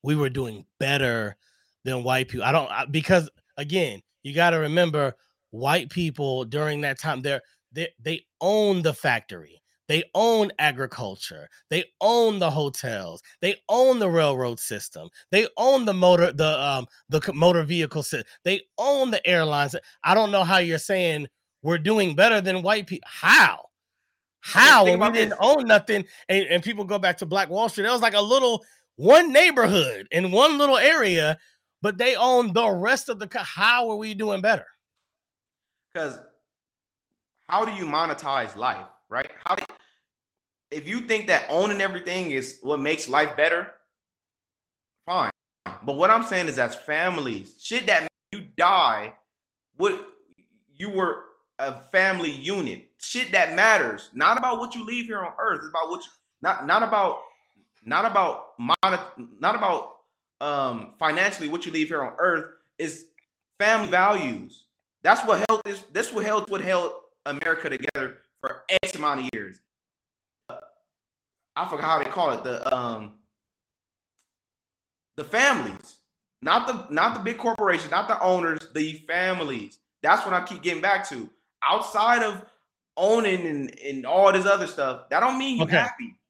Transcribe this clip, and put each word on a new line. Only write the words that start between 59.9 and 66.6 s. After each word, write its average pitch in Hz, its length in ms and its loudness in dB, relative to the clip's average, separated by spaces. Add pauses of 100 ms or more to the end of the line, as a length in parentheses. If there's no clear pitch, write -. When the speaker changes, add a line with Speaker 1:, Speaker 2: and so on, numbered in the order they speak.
Speaker 2:
um, 135 560 -6
financially 165 520 -2
what 170 180 -6
you 165 40 -10
leave 156 180 -2
here 151 140 -4
on 117 140 -8
earth, 165 280 0 (340)
is 156 260 -10 (540)
family 214 300 0
values. 180 720 -2 (400)
That's 196 240 4
what 202 220 2
held 220 160 2
this, 202 260 -12
this 208 220 -6
what 208 120 -4
held, 208 240 -2
what 196 120 -6